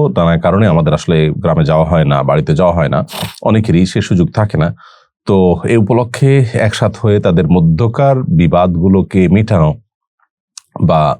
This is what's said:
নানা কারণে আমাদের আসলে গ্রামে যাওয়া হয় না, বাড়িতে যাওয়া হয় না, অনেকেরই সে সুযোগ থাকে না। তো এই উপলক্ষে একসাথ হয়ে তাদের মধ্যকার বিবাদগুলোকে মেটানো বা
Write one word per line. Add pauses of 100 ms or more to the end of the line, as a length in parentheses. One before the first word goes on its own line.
নানা
কারণে
আমাদের
আসলে (220)
গ্রামে
যাওয়া
হয়
না,
বাড়িতে
যাওয়া
হয়
না, (420)
অনেকেরই
সে
সুযোগ
থাকে
না। (580)
তো (300)
এই
উপলক্ষে (280)
একসাথ
হয়ে
তাদের
মধ্যকার (180)
বিবাদগুলোকে
মেটানো (1120)
বা (180)